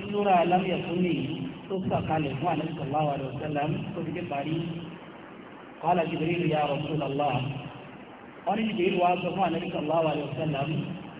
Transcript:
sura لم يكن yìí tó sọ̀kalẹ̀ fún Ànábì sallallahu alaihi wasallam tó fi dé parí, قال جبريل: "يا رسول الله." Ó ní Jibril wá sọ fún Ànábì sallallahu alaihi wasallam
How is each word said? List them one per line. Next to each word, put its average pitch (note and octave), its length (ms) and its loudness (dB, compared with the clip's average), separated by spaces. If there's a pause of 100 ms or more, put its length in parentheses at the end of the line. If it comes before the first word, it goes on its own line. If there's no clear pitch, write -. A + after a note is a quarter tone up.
sura G3+ 420 4
لم F#3 200 6
يكن E3+ 380 0
yìí C#3+ 220 2 (400)
tó G3 120 -4
sọ̀kalẹ̀ D#3 580 0
fún E3 140 0
Ànábì E3 240 0
sallallahu D3 360 0
alaihi C3+ 220 -2
wasallam D3 380 -2 (200)
tó - 120 -6
fi D#3 100 -4
dé E3+ 100 -4
parí, D3 340 -2 (1300)
قال F3 160 4 (120)
جبريل: E3 320 0 (100)
"يا D3+ 140 4
رسول D3 380 0
الله." C#3 320 2 (1120)
Ó F3 80 2
ní A3+ 100 2
Jibril F#3 360 2
wá F3 160 6
sọ F3+ 160 -2
fún F#3+ 120 0
Ànábì E3 260 2
sallallahu D#3+ 380 2
alaihi D3 220 0
wasallam D3+ 400 0 (500)